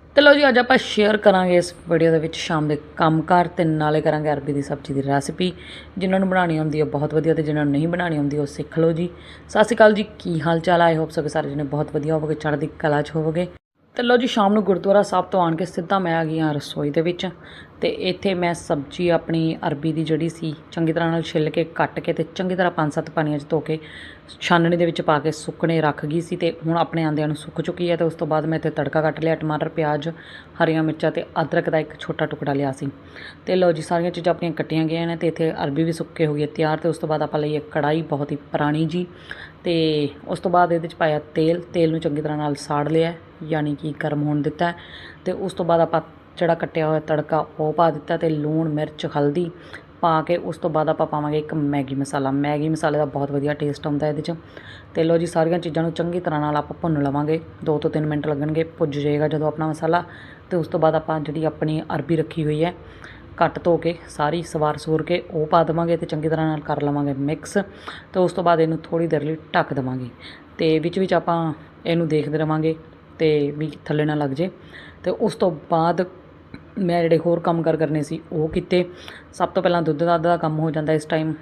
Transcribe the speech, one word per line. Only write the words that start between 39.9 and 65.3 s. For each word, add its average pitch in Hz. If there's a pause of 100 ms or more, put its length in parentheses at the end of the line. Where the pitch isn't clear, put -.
ਉਸ 175
ਤੋਂ 190
ਬਾਅਦ 175
ਇਹਦੇ 165
'ਚ 160
ਪਾਇਆ 156 (160)
ਤੇਲ। 165 (120)
ਤੇਲ 165
ਨੂੰ 160
ਚੰਗੀ 151
ਤਰ੍ਹਾਂ 151
ਨਾਲ 147
ਸਾੜ 147
ਲਿਆ, 165 (360)
ਯਾਨੀ 151
ਕਿ 147
ਗਰਮ 147
ਹੋਣ 147
ਦਿੱਤਾ 151
ਹੈ। 170 (500)
ਤੇ 180
ਉਸ 185
ਤੋਂ 185
ਬਾਅਦ 165
ਆਪਾਂ 165 (360)
ਜਿਹੜਾ 170
ਕੱਟਿਆ 160
ਹੋਇਆ 156
ਤੜਕਾ 151 (140)
ਉਹ 156
ਪਾ 165
ਦਿੱਤਾ 151
ਤੇ 165
ਲੂਣ, 156
ਮਿਰਚ, 151
ਹਲਦੀ 147 (500)
ਪਾ 160
ਕੇ 175
ਉਸ 175
ਤੋਂ 175
ਬਾਅਦ 156
ਆਪਾਂ 156
ਪਾਵਾਂਗੇ 151
ਇੱਕ 151
ਮੈਗੀ 143
ਮਸਾਲਾ। 135
ਮੈਗੀ 147
ਮਸਾਲੇ 156
ਦਾ 151
ਬਹੁਤ 139
ਵਧੀਆ 143
ਟੇਸਟ 147
ਆਉਂਦਾ 147
ਇਹਦੇ 151
'ਚ। 170 (600)
ਤੇ 165
ਲਓ 165
ਜੀ, 170
ਸਾਰੀਆਂ 165
ਚੀਜ਼ਾਂ 165
ਨੂੰ 165
ਚੰਗੀ 175
ਤਰ੍ਹਾਂ 165
ਨਾਲ 147
ਆਪਾਂ 147
ਭੁੰਨ 156
ਲਵਾਂਗੇ, 147 (240)
ਦੋ 151
ਤੋਂ 160
ਤਿੰਨ 156
ਮਿੰਟ 151
ਲੱਗਣਗੇ, 151
ਭੁੱਜ 156
ਜਾਏਗਾ 147
ਜਦੋਂ 151
ਆਪਣਾ 156
ਮਸਾਲਾ। 165 (460)
ਤੇ 185
ਉਸ 160
ਤੋਂ 175
ਬਾਅਦ 156
ਆਪਾਂ 160
ਜਿਹੜੀ 151
ਆਪਣੀ 156 (120)
ਅਰਬੀ 160
ਰੱਖੀ 156
ਹੋਈ 151
ਹੈ 175 (600)
ਕੱਟ -
ਧੋ 175
ਕੇ 165 (140)
ਸਾਰੀ 156
ਸਵਾਰ 151
ਸੂਰ 156
ਕੇ 175